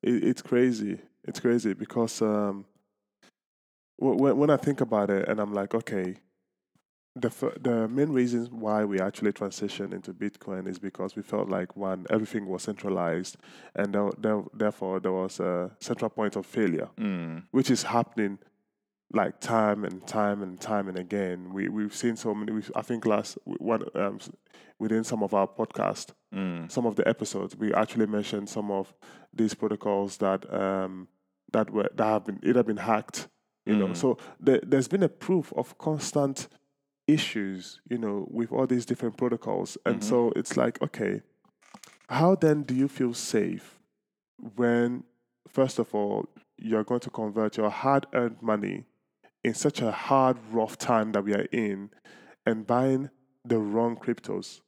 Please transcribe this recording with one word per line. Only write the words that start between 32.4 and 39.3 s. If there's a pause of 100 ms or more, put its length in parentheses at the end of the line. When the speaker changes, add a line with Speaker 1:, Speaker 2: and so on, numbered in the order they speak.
Speaker 1:
either
been
hacked, (360)
you
know.
Speaker 2:
Mm.
Speaker 1:
So (220)
there,
there's
been
a
proof
of
constant (580)
issues,
you
know,
with
all
these
different
protocols,